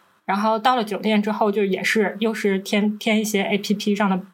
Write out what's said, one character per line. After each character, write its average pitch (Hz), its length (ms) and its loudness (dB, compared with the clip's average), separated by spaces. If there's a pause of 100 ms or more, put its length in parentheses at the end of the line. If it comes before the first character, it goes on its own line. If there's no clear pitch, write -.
(240)
然 196 140 -2
后 220 200 0
到 254 180 2
了 226 80 0
酒 233 140 -6
店 214 220 2
之 214 120 -2
后， 208 180 0
就 202 140 0
也 190 180 -2
是， 202 380 0
又 220 120 0
是 202 280 0
添， 208 360 0
添 220 220 0
一 220 60 0
些 202 180 0
A 196 160 0
P 202 160 -2
P 202 200 0
上 202 140 2
的， 185 120 0 (120)